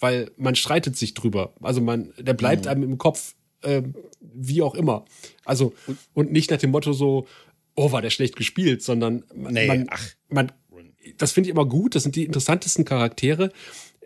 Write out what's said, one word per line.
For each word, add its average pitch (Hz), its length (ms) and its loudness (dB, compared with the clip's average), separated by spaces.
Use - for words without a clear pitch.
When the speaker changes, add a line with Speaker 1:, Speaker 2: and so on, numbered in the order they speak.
Speaker 1:
Weil 123 360 0
man 127 180 0
streitet 151 420 0
sich - 180 -4
drüber. 101 460 -2
Also 123 200 0
man, 117 380 -2
der 127 160 0
bleibt 123 320 2
Speaker 2:
Mhm. 139 40 -2
Speaker 1:
einem 139 140 0
im 131 140 -2
Kopf, - 360 0
ähm, 139 320 -2
wie 131 420 -2
auch 143 120 0
immer. 127 300 0
Also, 131 300 0
Speaker 2:
Und 139 120 -8
Speaker 1:
und 147 180 0
nicht 156 180 2
nach 147 80 2
dem 139 120 0
Motto 147 220 2
so, 135 340 0
„Oh, 143 180 2
war 120 100 0
der 113 80 -2
schlecht - 260 0
gespielt“, 139 460 0
sondern 117 420 0
ma-, - 160 -10
Speaker 2:
Nee, 113 160 2
Speaker 1:
man, 127 240 2
Speaker 2:
ach. - 200 -10
Speaker 1:
man, 135 240 0
das - 160 0
finde 185 160 2
ich 175 40 -4
immer 156 140 2
gut. 170 280 0
Das 143 80 0
sind 139 140 -2
die 160 80 -2
interessantesten 156 600 0
Charaktere, 139 680 0